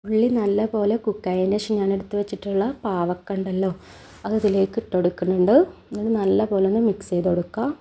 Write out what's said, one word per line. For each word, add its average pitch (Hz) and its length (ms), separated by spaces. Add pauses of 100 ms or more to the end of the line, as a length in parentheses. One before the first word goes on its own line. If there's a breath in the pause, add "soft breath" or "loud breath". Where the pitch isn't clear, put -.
ഉള്ളി 220 220 (120)
നല്ലപോലെ 208 540 (120)
കുക്ക് 202 240
ആയതിന് 185 320
ശേഷം 214 180
ഞാൻ 196 160
എടുത്ത് 196 240
വെച്ചിട്ടുള്ള 202 440 (200)
പാവക്ക 180 520
ഉണ്ടല്ലോ, 190 340 (540 loud breath)
അത് 208 160
ഇതിലേക്ക് 196 420
ഇട്ട് - 140
കൊടുക്കുന്നുണ്ട്. 180 600 (340 loud breath)
എന്നിട്ട് 214 300
നല്ലപോലെ 196 500
ഒന്ന് 226 180
മിക്സ് - 260
ചെയ്ത് 175 160
കൊടുക്കുക. 180 360 (140)